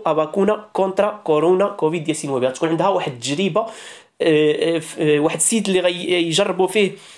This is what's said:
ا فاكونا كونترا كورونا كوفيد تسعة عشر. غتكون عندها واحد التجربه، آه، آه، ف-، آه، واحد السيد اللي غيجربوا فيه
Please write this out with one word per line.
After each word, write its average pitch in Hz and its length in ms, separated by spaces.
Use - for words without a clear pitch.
ا 160 80
فاكونا 196 580
كونترا 190 520
كورونا 170 440
كوفيد 160 380
تسعة 147 300
عشر. 123 100
غتكون 147 220
عندها 165 200
واحد 180 240
التجربه، 143 480
آه، - 1160
آه، - 20
ف-، - 200
آه، 151 200
واحد 156 180
السيد 202 300
اللي 185 140
غيجربوا 175 840
فيه 190 260